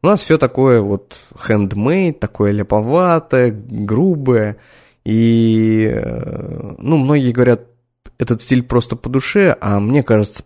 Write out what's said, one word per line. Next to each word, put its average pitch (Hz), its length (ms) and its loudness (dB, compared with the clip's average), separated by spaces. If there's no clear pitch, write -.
У 160 40 4
нас 202 160 2
все 160 140 2
такое 127 440 2
вот 101 340 -4
handmade, 113 640 0
такое - 380 -2
леповатое, 123 1000 0
грубое. 110 1040 -2
И, 110 880 2
э, - 880 -8
ну, 156 180 0
многие 135 340 0
говорят, 123 360 2
этот 120 240 -2
стиль 127 220 0
просто 120 320 -2
по 120 140 -10
душе, 147 520 0
а 101 180 0
мне 123 220 0
кажется 107 440 0